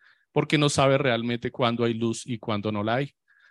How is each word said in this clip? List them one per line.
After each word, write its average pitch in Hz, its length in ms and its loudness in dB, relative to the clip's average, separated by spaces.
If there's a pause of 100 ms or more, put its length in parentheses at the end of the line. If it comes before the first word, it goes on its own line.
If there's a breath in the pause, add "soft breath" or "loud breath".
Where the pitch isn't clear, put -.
(320 soft breath)
porque 147 260 0
no 147 100 4
sabe 135 300 4
realmente 120 520 -2
cuándo 117 340 0
hay 117 100 0
luz 113 320 -4
y 120 120 -6
cuándo 107 340 -4
no 104 100 -4
la 110 140 0
hay. 139 180 -4 (360 soft breath)